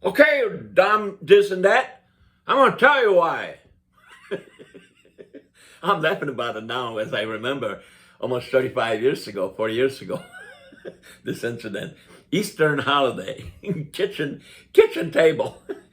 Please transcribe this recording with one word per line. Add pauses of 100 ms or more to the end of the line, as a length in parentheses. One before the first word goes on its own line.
Okay,
you
dumb
this
and
that. (420)
I'm
gonna
tell
you
why. (760)
<laughs>
I'm
laughing
about
it
now
as
I
remember (400)
almost
thirty-five
years
ago,
forty
years
ago, (520)
<laughs>
this
incident. (320)
Eastern
holiday,
<laughs>
kitchen, (300)
kitchen
table. (320)